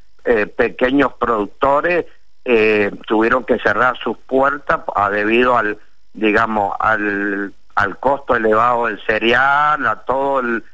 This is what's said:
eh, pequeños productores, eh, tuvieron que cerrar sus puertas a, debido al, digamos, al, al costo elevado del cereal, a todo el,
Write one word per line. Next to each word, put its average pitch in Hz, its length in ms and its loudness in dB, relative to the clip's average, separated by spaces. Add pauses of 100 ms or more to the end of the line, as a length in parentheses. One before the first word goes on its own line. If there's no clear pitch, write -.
(240)
eh, 107 220 2
pequeños 127 680 0
productores, 139 920 0 (380)
eh, 107 460 4 (160)
tuvieron 113 380 2
que 117 140 0
cerrar 113 400 0
sus 113 180 -6
puertas 143 640 0 (140)
a, 101 160 2
debido 117 480 2
al, 107 180 -2 (380)
digamos, 107 640 0
al, 101 760 -2 (220)
al 98 240 0
costo 135 360 0
elevado 117 520 2
del 101 180 -6
cereal, 135 800 2
a 107 120 0 (100)
todo 135 340 0
el, 117 340 -4